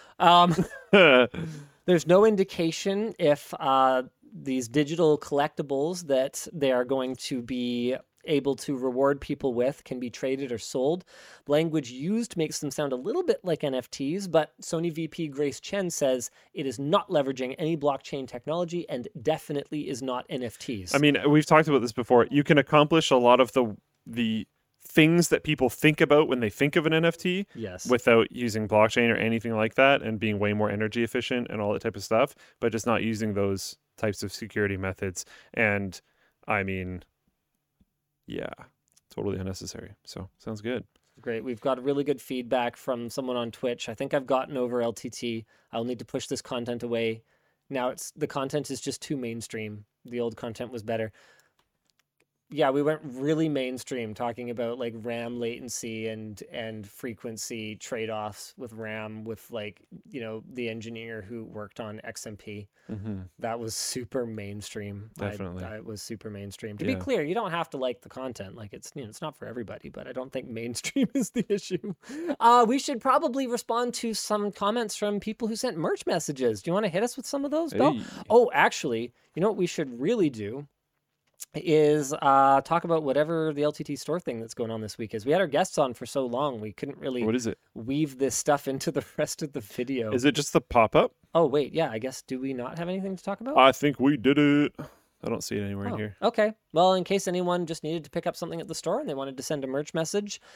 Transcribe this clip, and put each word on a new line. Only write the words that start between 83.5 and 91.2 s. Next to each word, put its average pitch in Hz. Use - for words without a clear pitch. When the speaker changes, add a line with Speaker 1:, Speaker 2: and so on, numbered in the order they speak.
Speaker 1:
the 143
L 147
T 143
T 147
store 156
thing 120
that's 113
going 113
on 110
this 107
week 113
is. 104
We 135
had 180
our 185
guests 151
on 131
for -
so 131
long, 123
we 107
couldn't -
really 127
Speaker 2:
What 110
is 117
it? -
Speaker 1:
weave 131
this 131
stuff -
into 135
the 131
<laughs> -
rest -
of 147
the 135
video. 123
Speaker 2:
Is 127
it 143
just -
the 156
pop-up? 123